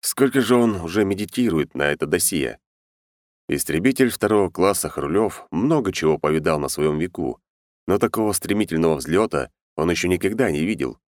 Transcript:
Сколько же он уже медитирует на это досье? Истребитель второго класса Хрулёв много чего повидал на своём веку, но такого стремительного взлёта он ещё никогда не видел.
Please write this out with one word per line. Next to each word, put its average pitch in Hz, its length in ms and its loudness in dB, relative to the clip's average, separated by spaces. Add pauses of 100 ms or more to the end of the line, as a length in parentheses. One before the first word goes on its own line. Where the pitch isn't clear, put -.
Сколько 135 360 2
же 117 140 4
он 117 260 4
уже 87 220 0
медитирует 98 680 0
на 71 140 0
это 73 180 -2
досье? 73 540 -2 (880)
Истребитель 113 640 2
второго 101 400 2
класса 95 360 0
Хрулёв 85 640 -2
много 117 420 0
чего 78 280 0
повидал 78 400 0
на 71 80 -4
своём 76 320 -2
веку, 80 420 -6 (460)
но 95 100 2
такого 110 360 0
стремительного 82 640 0
взлёта 76 520 -2 (260)
он 80 140 -2
ещё 87 180 -2
никогда 95 440 0
не 76 120 -2
видел. 71 460 -4